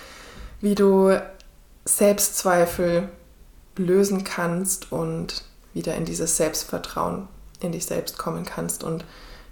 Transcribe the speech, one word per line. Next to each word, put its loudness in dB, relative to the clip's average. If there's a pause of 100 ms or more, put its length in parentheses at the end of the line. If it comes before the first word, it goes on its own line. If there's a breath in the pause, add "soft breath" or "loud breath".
(600 loud breath)
wie 2
du 6 (640)
Selbstzweifel 2 (680)
lösen 2
kannst -4
und -6 (300)
wieder -4
in -4
dieses -2
Selbstvertrauen -4 (320)
in -4
dich -6
selbst -6
kommen -6
kannst -8
und -6 (460 loud breath)